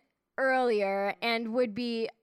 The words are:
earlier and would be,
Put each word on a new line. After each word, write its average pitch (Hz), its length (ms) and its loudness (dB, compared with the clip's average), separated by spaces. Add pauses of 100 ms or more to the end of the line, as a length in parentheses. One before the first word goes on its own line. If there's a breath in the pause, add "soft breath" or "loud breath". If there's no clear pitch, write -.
(380)
earlier 208 840 2
and 226 320 -2
would 247 200 0
be, 233 360 -4 (140)